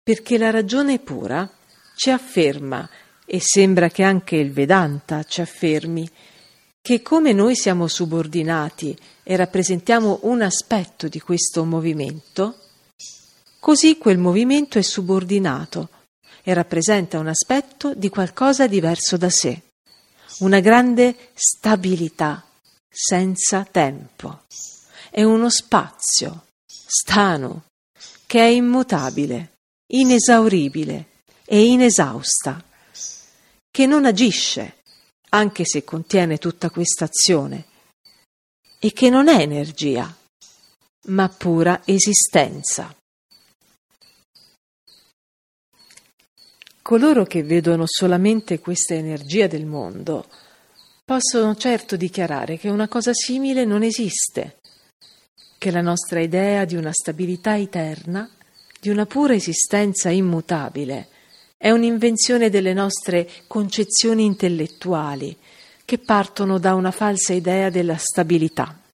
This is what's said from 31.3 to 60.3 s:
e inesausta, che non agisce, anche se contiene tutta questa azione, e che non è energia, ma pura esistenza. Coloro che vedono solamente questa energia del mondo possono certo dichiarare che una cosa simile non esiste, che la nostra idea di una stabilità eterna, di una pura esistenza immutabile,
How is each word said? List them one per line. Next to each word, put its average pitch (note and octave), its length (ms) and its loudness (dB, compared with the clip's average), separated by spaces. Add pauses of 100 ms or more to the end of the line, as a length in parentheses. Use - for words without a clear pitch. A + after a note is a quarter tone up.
e G#3 220 6
inesausta, E3+ 1000 2 (1040)
che C4+ 160 2
non C#4+ 200 4
agisce, G3 720 0 (540)
anche G#3 340 0
se D3+ 200 -4
contiene E3 540 -2
tutta E3+ 320 -6
questa - 340 -4
azione, C#3+ 600 -2 (1120)
e G#3+ 140 -2
che B3+ 180 4
non C4+ 180 6
è C#4+ 120 8
energia, D3 760 -4 (920)
ma F#3+ 200 0
pura F3 560 0
esistenza. F#3 1120 0 (3750)
Coloro A#3+ 440 4
che F3+ 180 -4
vedono E3 440 2
solamente F#3 720 0
questa F3 340 -4
energia D#3 520 -2
del D#3 200 -6
mondo B2 600 -8 (760)
possono A#3 520 0
certo A3+ 400 -2
dichiarare E3 600 -6
che G3+ 140 -8
una G#3 180 -2
cosa A#3+ 240 -2
simile B3+ 520 -2
non G#3 180 0
esiste, - 760 -4 (1000)
che G3 120 -4
la F3 120 -2
nostra F3 380 -2
idea F#3+ 440 0
di F3 120 -6
una D#3 160 -6
stabilità F3+ 680 -4
eterna, F#3 720 -8 (500)
di - 80 -6
una G#3 180 0
pura C#4 280 2
esistenza G3 760 -2
immutabile, D#3+ 1000 -4 (520)